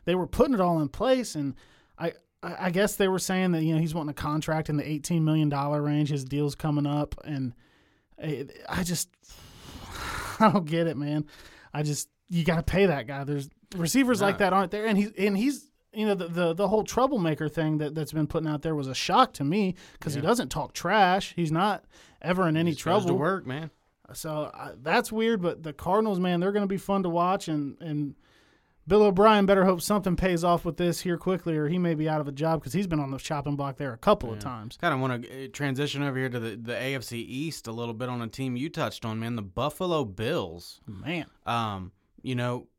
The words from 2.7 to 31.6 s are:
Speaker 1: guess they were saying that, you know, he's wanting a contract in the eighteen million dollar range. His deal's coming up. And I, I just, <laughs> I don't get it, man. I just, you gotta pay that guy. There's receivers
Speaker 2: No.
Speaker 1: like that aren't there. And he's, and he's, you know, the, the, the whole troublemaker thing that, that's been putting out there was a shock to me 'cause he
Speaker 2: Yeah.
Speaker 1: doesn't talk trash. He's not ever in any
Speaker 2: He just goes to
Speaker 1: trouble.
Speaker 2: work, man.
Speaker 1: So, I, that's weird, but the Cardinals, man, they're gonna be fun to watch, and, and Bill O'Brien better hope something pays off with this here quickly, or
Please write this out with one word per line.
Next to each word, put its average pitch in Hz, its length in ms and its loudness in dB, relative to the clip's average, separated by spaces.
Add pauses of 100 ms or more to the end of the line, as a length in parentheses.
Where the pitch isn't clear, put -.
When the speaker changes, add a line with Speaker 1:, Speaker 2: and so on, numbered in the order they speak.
Speaker 1:
guess 196 260 2
they 196 120 4
were 185 100 2
saying 185 340 2
that, 160 120 2
you 160 100 2
know, 160 60 4
he's 160 140 0
wanting 151 160 -4
a 143 40 -8
contract 156 540 -2
in 151 80 0
the 143 100 -2
eighteen 156 380 0
million 156 240 4
dollar 143 320 0
range. 147 300 2
His 143 160 -2
deal's 143 280 -2
coming 147 320 0
up. 147 280 -2 (100)
And 135 300 -6 (680)
I, 143 240 -4 (220)
I 175 160 -2
just, 170 240 -4 (100)
<laughs> - 1200 -10
I 214 100 8
don't 170 160 2
get 165 200 0
it, 151 100 -2
man. 147 300 -2 (460)
I 147 100 -4
just, 147 260 -4 (200)
you 170 160 0
gotta 165 180 2
pay 196 240 4
that 139 200 2
guy. 139 180 -6
There's 143 240 -4 (280)
receivers 226 440 4
Speaker 2:
No. 202 60 4
Speaker 1:
like 196 120 2
that 190 140 4
aren't 190 180 4
there. 208 160 -4
And 214 120 4
he's, 208 200 0
and 202 180 2
he's, 247 340 -2 (220)
you 214 140 -2
know, 202 80 4
the, 180 140 -4
the, 170 260 2
the 196 140 0
whole 214 140 2
troublemaker 185 640 0
thing 156 300 0
that, 151 160 -4
that's 156 180 -4
been 156 140 0
putting 160 220 -2
out 147 140 -2
there 160 120 -2
was 139 140 -2
a 131 60 -6
shock 233 400 4
to 143 100 -4
me 185 300 2 (260)
'cause 151 140 -4
he 143 60 -4
Speaker 2:
Yeah. 156 60 -2
Speaker 1:
doesn't 196 220 2
talk 143 240 -6
trash. 185 640 2
He's 165 160 0
not 180 320 2 (360)
ever 180 280 2
in 156 80 2
any 170 140 2
Speaker 2:
He 147 40 0
just - 100 -8
goes 190 180 4
to 180 60 0
Speaker 1:
trouble. 135 120 2
Speaker 2:
work, 165 260 -2
man. 147 240 -8 (420)
Speaker 1:
So, 151 400 -6
I, - 200 -12 (100)
that's 180 300 2
weird, 226 280 2
but 170 220 -2
the 156 100 -8
Cardinals, 202 480 2
man, 180 200 2
they're 190 120 2
gonna 202 140 0
be 196 120 -2
fun 196 260 0
to 180 40 -2
watch, 175 400 2
and, 147 320 -4
and 147 360 -4 (680)
Bill 214 180 6
O'Brien 202 420 6
better 190 180 6
hope 185 160 4
something 202 340 0
pays 175 300 0
off 170 220 4
with 156 100 -4
this 175 240 0
here 175 160 -2
quickly, 170 400 -2
or 151 120 0